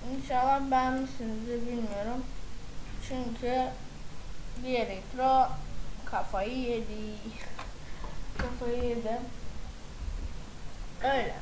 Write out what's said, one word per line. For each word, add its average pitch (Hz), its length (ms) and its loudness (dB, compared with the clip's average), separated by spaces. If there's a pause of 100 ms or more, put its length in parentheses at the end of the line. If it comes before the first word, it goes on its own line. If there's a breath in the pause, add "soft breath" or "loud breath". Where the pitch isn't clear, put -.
(160)
İnşallah 269 560 4
beğenmişsinizdir, 247 960 2
bilmiyorum. 233 580 0 (840)
Çünkü 247 560 2 (1000)
diğer 247 240 2
intro 254 640 4 (560)
kafayı 208 520 2
yedi. 220 580 -2 (1200 loud breath)
Kafayı 247 460 2
yedi. 233 380 2 (1800)
Öyle. 254 380 4